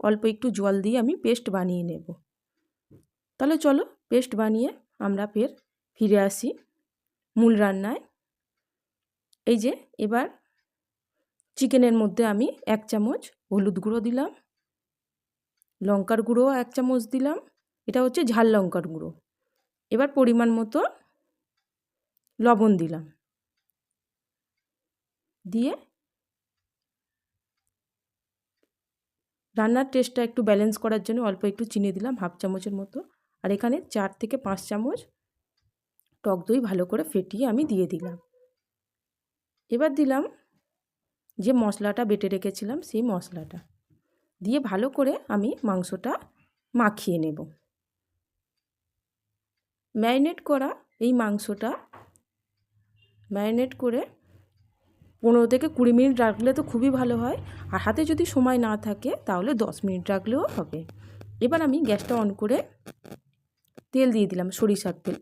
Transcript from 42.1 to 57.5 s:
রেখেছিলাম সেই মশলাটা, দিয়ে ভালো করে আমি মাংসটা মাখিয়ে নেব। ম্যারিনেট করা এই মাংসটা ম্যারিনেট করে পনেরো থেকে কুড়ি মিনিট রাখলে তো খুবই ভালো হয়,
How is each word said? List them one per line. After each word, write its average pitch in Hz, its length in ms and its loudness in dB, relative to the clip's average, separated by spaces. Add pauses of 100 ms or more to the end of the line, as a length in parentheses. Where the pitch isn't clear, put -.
রেখেছিলাম 202 520 -6
সেই 226 220 -4
মশলাটা, 175 560 -6 (800)
দিয়ে 226 180 0
ভালো 214 300 -2
করে 277 240 0 (140)
আমি 208 220 0 (140)
মাংসটা 190 480 -2 (600)
মাখিয়ে 208 460 0
নেব। 156 200 -4 (2500)
ম্যারিনেট 262 480 2
করা 277 260 0 (300)
এই 240 140 2
মাংসটা 214 580 -2 (1600)
ম্যারিনেট 226 480 -2
করে 247 240 -2 (1200)
পনেরো 233 240 6
থেকে 254 220 2
কুড়ি 247 240 4
মিনিট 254 260 6
রাখলে 226 340 2
তো 294 100 0
খুবই 247 280 0
ভালো 254 260 0
হয়, 240 200 -2 (340)